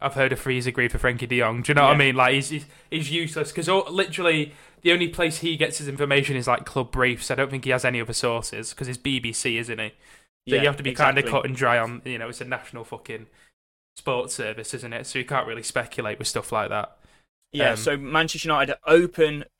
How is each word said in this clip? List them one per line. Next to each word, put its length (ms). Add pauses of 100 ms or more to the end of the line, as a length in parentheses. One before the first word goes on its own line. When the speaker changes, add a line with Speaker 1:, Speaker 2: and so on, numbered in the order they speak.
Speaker 1:
"I've 140
heard 180
a 20
free's 320
agreed 240
for 60
Frankie 300
de 120
Jong." 220
Do 100
you 40
know 80
what 80
I 20
Speaker 2:
Yeah. 40
Speaker 1:
mean? 200
Like, 160
he's, 160
he's, 160 (260)
he's 200
useless, 420
'cause 160
all, 200
literally 640 (300)
the 100
only 160
place 320
he 160
gets 220
his 100
information 480
is, 120
like, 180
club 260
briefs. 400
I 40
don't 140
think 140
he 80
has 140
any 160
other 120
sources, 600
'cause 140
he's 100
B 220
B 120
C, 260
isn't 220
he? 100 (580)
So 80
Speaker 2:
Yeah, 60
Speaker 1:
you 60
have 100
to 60
be 100
kinda 180 (100)
Speaker 2:
exactly. 100
Speaker 1:
cut 140
and 100
dry 240
on, 260
you 120
know, 120
it's 120
a 40
national 380
fucking 440 (680)
sports 380
service, 380
isn't 200
it? 140
So 120
you 60
can't 220
really 160
speculate 560
with 80
stuff 240
like 180
that. 280 (560)
Speaker 2:
Yeah, 180
Speaker 1:
Um, 60
Speaker 2:
so 200
Manchester 500
United 260
are 60 (140)
open 520 (140)